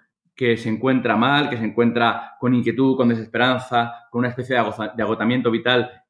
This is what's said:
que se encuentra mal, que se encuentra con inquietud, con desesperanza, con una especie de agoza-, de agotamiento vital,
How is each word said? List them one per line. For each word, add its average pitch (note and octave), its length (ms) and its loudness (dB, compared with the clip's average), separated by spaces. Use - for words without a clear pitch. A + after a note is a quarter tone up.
que A#2 220 0
se A2+ 140 -6
encuentra A#2 480 0
mal, C#3 320 2
que A#2+ 80 -4
se A2 80 -4
encuentra A#2 720 0
con B2 140 0
inquietud, B2 420 2
con B2 140 2
desesperanza, A#2+ 1000 -2
con A#2+ 80 -4
una B2 100 0
especie B2+ 260 -4
de A#2 60 4
agoza-, G#2+ 340 -4
de A2+ 80 -2
agotamiento A2+ 480 0
vital, A#2+ 580 -2